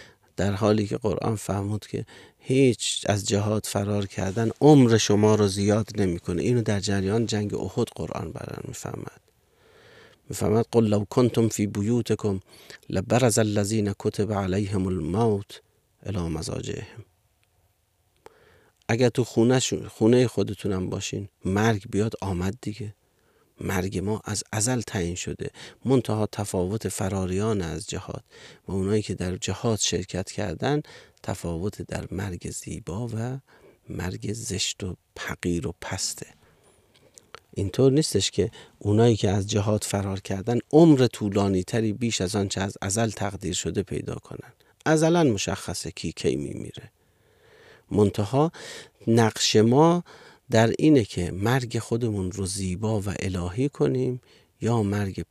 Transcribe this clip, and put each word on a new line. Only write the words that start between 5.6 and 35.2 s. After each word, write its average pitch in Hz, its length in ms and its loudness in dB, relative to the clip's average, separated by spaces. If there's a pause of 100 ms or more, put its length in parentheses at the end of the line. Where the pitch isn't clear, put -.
نمی‌کنه. 87 420 0
اینو 117 200 2
در 107 180 0
جریان 101 460 0
جنگ 104 280 -2
احد 110 400 -2
قرآن - 380 -8
برام - 360 -10
می‌فرماد. - 520 -12 (1080)
می‌فرماد: 107 440 0
«قل 113 140 4
لو 104 180 2
کنتم 117 440 2
فی 104 180 0
بیوتکم 104 720 -2 (500)
لبرز 117 480 2
الذین 104 600 0
کتب 107 340 -2
علیهم 98 540 -2
الموت 95 760 -2 (400)
الی 98 160 -6
مضاجعهم.» 85 840 -6 (1800)
اگر 117 200 4
تو 120 160 2
خونه‌شون، 117 640 2
خونهٔ 120 380 6
خودتونم 101 640 -4
باشین، 101 380 -6 (160)
مرگ 104 460 0
بیاد 107 300 0
آمد 95 400 -4
دیگه. 104 340 -10 (680)
مرگ 95 380 -4
ما 98 260 -4
از 107 280 -6
ازل 113 280 0
تعیین 87 340 -4
شده، - 360 -8 (340)
منتها 107 480 0
تفاوت 98 560 -4
فراریان 95 760 -2
از 160 240 -8
جهاد - 380 -10 (440)
و 87 40 -6
اونایی 98 300 0
که 95 120 -6
در 90 220 -4
جهاد 104 420 -2
شرکت 92 520 -4
کردن، 107 520 -2 (400)
تفاوت 87 600 -6
در 85 280 -8
مرگ 92 400 -8
زیبا 110 640 -10
و 120 260 -6 (500)
مرگ 104 440 -8
زشت 95 520 -6
و 92 120 -8 (220)
حقیر - 500 -4